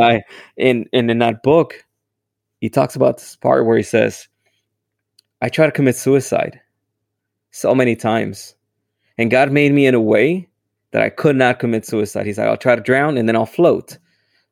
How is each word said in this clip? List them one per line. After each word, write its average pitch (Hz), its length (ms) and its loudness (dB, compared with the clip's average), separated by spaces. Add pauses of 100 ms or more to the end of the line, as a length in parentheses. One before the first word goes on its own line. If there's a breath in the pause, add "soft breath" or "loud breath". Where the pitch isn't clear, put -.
I? 117 220 4 (360 loud breath)
And, 120 340 0
and 117 180 0
in 117 100 0
that 117 220 -2
book, 151 420 0 (760)
he 110 80 -4
talks - 280 -2
about 131 220 0
this - 180 -20
part 131 300 0
where 113 100 2
he 113 60 0
says, 110 460 -2 (1120)
"I 123 80 -4
tried 156 180 2
to 143 60 -2
commit 131 240 2
suicide - 640 -2 (920)
so - 220 -2
many 123 220 0
times, 110 580 -6 (640)
and 117 140 -2
God 131 220 2
made 143 200 2
me 139 140 4
in 127 80 2
a 120 60 2
way 117 480 0 (420)
that 110 120 -4
I 110 60 -2
could 147 280 -2
not 123 240 0
commit 113 260 -4
suicide." 104 400 -6
He's 104 120 -8
like, 110 100 -2
"I'll 113 80 0
try 123 200 0
to 113 60 -8
drown, 139 340 0
and 113 120 0
then 113 80 0
I'll 113 100 0
float. - 500 0 (560)